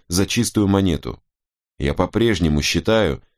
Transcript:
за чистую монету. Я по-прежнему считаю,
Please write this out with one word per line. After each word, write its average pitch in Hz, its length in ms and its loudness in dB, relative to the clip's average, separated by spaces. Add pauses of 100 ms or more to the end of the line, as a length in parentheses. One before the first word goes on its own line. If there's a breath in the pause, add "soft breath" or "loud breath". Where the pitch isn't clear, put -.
за 92 180 0
чистую 107 440 0
монету. 95 520 0 (580)
Я 71 160 -2
по-прежнему 85 680 0
считаю, 90 600 0 (160)